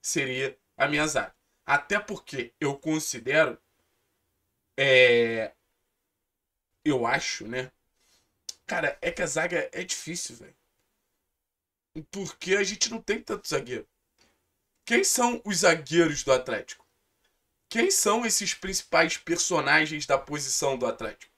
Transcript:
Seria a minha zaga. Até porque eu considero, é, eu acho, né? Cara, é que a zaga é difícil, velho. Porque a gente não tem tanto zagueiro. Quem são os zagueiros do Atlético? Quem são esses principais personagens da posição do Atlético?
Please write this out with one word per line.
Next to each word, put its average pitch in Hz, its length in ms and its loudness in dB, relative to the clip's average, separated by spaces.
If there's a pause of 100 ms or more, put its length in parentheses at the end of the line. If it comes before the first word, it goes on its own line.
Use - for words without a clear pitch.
Seria 131 540 -4 (220)
a 139 100 2
minha 151 200 0
zaga. - 260 -4 (320)
Até - 340 0
porque 147 600 -8
eu 139 160 0
considero, 147 800 0 (1200)
é, 120 760 6 (1300)
eu 131 220 2
acho, 123 420 -4
né? 127 240 -8 (920)
Cara, - 360 -2
é 170 100 -2
que 175 100 -6
a 175 60 -2
zaga 160 440 -2
é 175 120 -8
difícil, 165 540 -10
velho. - 180 -20 (1500)
Porque 185 460 -4
a 202 80 2
gente 202 260 -2
não 226 120 -8
tem 220 200 -4
tanto - 260 -8
zagueiro. 123 400 -6 (960)
Quem 349 200 2
são 240 420 2
os 202 120 -2
zagueiros 160 680 4
do 135 80 2
Atlético? 123 560 -2 (800)
Quem 339 240 2
são 226 340 2
esses 208 300 -2
principais 170 640 0
personagens 156 880 0
da 139 100 2
posição 139 580 -2
do 120 120 -2
Atlético? - 500 -8